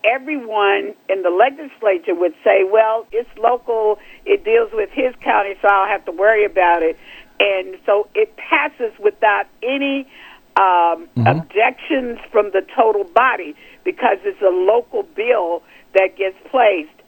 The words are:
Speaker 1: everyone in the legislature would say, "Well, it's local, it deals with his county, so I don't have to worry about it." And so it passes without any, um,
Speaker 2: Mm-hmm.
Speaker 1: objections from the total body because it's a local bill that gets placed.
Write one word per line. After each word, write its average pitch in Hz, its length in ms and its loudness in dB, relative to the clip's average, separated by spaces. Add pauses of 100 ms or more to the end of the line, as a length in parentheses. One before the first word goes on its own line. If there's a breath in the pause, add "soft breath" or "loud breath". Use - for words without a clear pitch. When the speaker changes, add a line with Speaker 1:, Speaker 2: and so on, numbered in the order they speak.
Speaker 1:
everyone 220 880 -2 (160)
in 196 140 -2
the 180 80 2
legislature 220 840 0
would 170 280 -2
say, 196 220 4
"Well, 220 480 2
it's 233 260 -6
local, 226 600 0 (280 loud breath)
it 202 180 0
deals 220 280 2
with 208 180 -4
his 254 320 -2
county, 202 400 0
so 208 60 2
I - 20 4
don't 196 180 2
have 202 180 -6
to 185 60 -10
worry 208 320 2
about 180 380 2
it." 160 140 -2 (420 loud breath)
And 190 380 -4 (100)
so 208 300 0
it 220 200 -2
passes 294 600 -4
without 202 480 0 (160)
any, 277 460 -4 (480 loud breath)
um, 170 500 2 (100)
Speaker 2:
Mm-hmm. 117 120 2
Speaker 1:
objections 233 920 -2 (140)
from 208 180 2
the 190 120 0 (120)
total 214 300 2
body 190 500 0 (300 loud breath)
because 196 400 -2
it's 202 180 -6
a 190 80 4
local 202 540 -2
bill 196 580 -4 (320 soft breath)
that 190 220 2
gets 190 200 -6 (140)
placed. 202 400 0 (180)